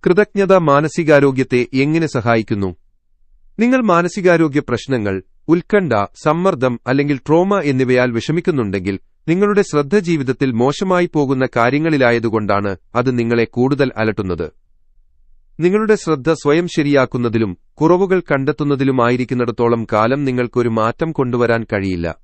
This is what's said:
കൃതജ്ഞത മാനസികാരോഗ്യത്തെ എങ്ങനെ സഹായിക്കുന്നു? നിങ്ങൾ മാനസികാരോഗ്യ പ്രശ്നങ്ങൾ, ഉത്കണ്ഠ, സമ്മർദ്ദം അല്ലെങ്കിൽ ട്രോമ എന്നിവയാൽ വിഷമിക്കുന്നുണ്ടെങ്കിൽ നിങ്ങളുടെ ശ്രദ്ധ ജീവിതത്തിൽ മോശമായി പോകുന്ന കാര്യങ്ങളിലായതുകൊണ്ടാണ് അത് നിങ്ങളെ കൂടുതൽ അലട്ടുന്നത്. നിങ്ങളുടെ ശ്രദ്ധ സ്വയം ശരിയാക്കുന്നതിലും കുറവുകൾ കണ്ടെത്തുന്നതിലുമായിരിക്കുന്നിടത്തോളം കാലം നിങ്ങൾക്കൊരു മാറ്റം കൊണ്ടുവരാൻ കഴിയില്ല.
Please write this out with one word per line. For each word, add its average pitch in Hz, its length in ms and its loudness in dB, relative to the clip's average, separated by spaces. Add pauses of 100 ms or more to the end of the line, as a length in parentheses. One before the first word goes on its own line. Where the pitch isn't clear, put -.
കൃതജ്ഞത 190 460 2
മാനസികാരോഗ്യത്തെ 143 1200 2
എങ്ങനെ 151 320 0
സഹായിക്കുന്നു? 110 720 -2 (800)
നിങ്ങൾ 247 240 2
മാനസികാരോഗ്യ 170 800 2
പ്രശ്നങ്ങൾ, 110 600 -4 (260)
ഉത്കണ്ഠ, 175 440 0 (320)
സമ്മർദ്ദം 151 640 0
അല്ലെങ്കിൽ 143 300 0
ട്രോമ 180 440 0
എന്നിവയാൽ 127 500 0
വിഷമിക്കുന്നുണ്ടെങ്കിൽ 113 880 -2 (300)
നിങ്ങളുടെ 196 340 2
ശ്രദ്ധ 147 360 0
ജീവിതത്തിൽ 139 540 -2
മോശമായി 175 600 0
പോകുന്ന 135 320 0 (100)
കാര്യങ്ങളിലായതുകൊണ്ടാണ് 117 1200 0 (180)
അത് 123 240 0
നിങ്ങളെ 117 260 0
കൂടുതൽ 131 520 0
അലട്ടുന്നത്. 92 540 -4 (1080)
നിങ്ങളുടെ 208 340 2
ശ്രദ്ധ 156 380 -2
സ്വയം 156 360 0
ശരിയാക്കുന്നതിലും 120 920 0 (160)
കുറവുകൾ 180 460 0
കണ്ടെത്തുന്നതിലുമായിരിക്കുന്നിടത്തോളം 127 1700 -2
കാലം 120 320 0
നിങ്ങൾക്കൊരു 123 440 -2
മാറ്റം 113 440 -2
കൊണ്ടുവരാൻ 120 500 0
കഴിയില്ല. 92 600 -4